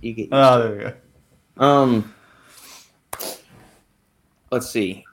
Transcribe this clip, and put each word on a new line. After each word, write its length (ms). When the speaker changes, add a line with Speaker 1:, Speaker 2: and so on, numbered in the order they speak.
Speaker 1:
you 120
get 80
used 100
Speaker 2:
Oh, 300
Speaker 1:
to 40
it. 120
Speaker 2:
there 100
we 40
go. 40
Speaker 1:
Um, 500
let's 180
see. 440